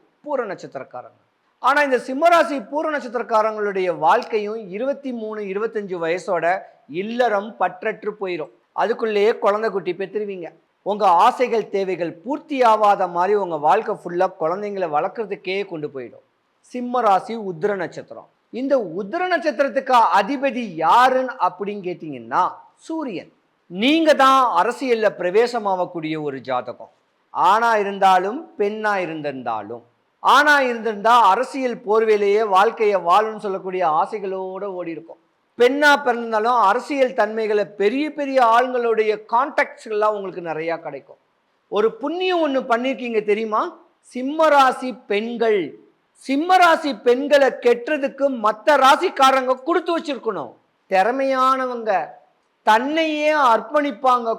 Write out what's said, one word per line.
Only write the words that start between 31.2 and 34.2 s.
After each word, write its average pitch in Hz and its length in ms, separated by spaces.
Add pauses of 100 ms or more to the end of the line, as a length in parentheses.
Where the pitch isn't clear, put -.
அரசியல் 247 560
போர்வையிலேயே 208 560 (140)
வாழ்க்கையை 208 420 (100)
வாழும்னு 214 360
சொல்லக்கூடிய 185 380 (200)
ஆசைகளோட 190 640 (140)